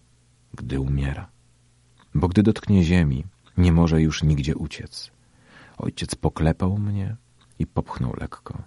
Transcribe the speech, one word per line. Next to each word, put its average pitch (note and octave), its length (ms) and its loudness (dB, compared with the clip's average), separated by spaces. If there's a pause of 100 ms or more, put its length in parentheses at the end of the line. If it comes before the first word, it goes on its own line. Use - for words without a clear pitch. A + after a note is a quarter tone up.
(540)
gdy C2+ 260 -6
umiera. C#2 480 -4 (880)
Bo - 140 2
gdy G#2 140 4
dotknie G#2 420 4
ziemi, D#2 400 2 (320)
nie F2+ 160 4
może D#2+ 300 4
już D#2 200 0
nigdzie D2+ 340 2
uciec”. - 540 -12 (680)
Ojciec - 360 -6
poklepał D#2+ 640 -2
mnie G#2 380 -6 (420)
i - 80 -4
popchnął - 540 -6
lekko. - 460 -14